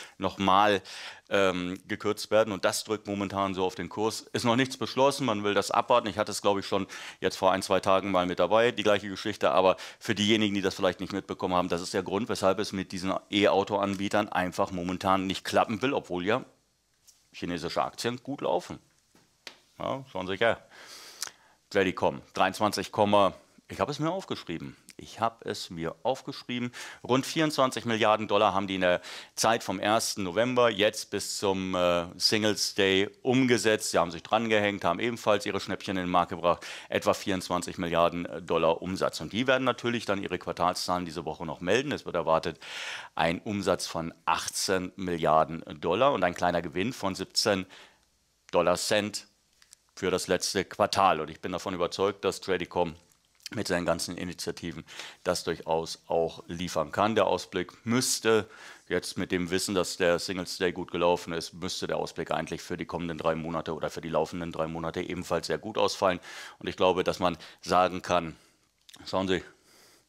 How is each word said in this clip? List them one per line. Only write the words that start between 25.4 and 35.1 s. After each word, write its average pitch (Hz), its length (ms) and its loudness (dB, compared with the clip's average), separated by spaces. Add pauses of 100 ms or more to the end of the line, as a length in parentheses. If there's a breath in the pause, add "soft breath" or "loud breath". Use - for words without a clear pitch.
es - 220 -8
mir 82 320 -6
aufgeschrieben. 123 720 -6 (320 loud breath)
Rund 131 240 2
vierundzwanzig 139 580 0
Milliarden 107 420 2
Dollar 101 280 4
haben 98 100 0
die 95 100 -4
in 92 60 -2
der 90 180 4 (360 loud breath)
Zeit 117 280 2
vom 92 160 -4
ersten 104 440 0
November 120 480 2
jetzt 104 400 0
bis - 260 -4
zum, 95 380 0
äh, 87 300 2 (100)
Singles 107 580 0
Day 98 340 4 (140)
umgesetzt. 120 680 4
Sie 95 80 4
haben 85 100 2
sich 82 140 -10
dran 113 260 0
gehängt, 104 340 2
haben 90 160 2
ebenfalls 110 460 0